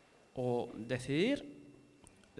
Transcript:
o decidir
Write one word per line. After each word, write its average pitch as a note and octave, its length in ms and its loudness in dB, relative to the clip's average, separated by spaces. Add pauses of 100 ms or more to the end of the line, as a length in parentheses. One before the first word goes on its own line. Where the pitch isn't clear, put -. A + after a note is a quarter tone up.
(340)
o B2 400 2
decidir C3+ 800 0 (840)